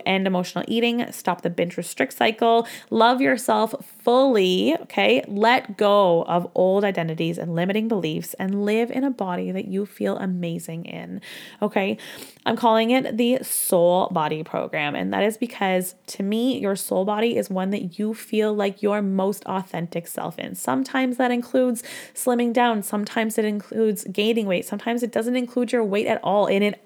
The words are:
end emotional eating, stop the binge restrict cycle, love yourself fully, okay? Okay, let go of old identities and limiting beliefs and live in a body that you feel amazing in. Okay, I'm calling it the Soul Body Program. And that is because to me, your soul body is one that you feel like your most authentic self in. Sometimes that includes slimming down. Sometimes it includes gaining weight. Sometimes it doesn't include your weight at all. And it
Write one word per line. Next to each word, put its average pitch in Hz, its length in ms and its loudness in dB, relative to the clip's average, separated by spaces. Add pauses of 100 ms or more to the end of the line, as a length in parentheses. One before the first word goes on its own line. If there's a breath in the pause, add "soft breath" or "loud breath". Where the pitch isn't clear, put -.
end 190 220 0
emotional 180 400 -2
eating, 233 440 0
stop - 300 -4
the 180 80 -4
binge 175 280 -2
restrict - 360 -4
cycle, 233 540 2 (220 loud breath)
love 240 320 4
yourself 233 540 0 (240)
fully, 240 840 4
okay? - 140 -16
Okay, 214 320 4
let 220 480 2
go 202 480 4
of 170 320 0
old 190 300 4
identities 165 520 -2
and 170 160 -6
limiting 196 360 0
beliefs 170 460 -2
and 196 280 -2
live 226 260 0
in 262 140 -2
a 277 80 0
body 185 400 -4
that 190 140 -6
you 196 200 -4
feel 202 300 -4
amazing 170 720 -6
in. 175 340 -12 (420 loud breath)
Okay, 208 360 0 (480 loud breath)
I'm 233 100 2
calling 226 360 4
it 254 260 2
the 247 260 4
Soul 180 640 2
Body 156 340 -2
Program. 147 540 -4
And 190 160 -2
that 196 100 0
is 220 140 2
because 190 600 -2 (120)
to - 160 -6
me, 226 360 0
your 196 180 0
soul 190 260 -2
body 214 320 0
is 208 140 0
one 190 220 -2
that 185 280 -4
you 214 140 -2
feel 214 400 0
like 202 280 -2
your 208 200 2
most 190 440 0
authentic 175 640 -6
self - 320 -8
in. - 160 -10
Sometimes 262 600 -2
that 247 120 2
includes 247 540 0 (300 loud breath)
slimming 240 400 0
down. 233 280 4
Sometimes 214 560 -2
it 226 60 2
includes 214 640 0
gaining 214 400 0
weight. 185 200 0
Sometimes 233 380 -4
it 226 80 -4
doesn't 233 240 0
include 247 380 -2
your 240 100 2
weight 202 240 0
at - 160 0
all. 196 240 4
And 196 160 4
it 208 220 0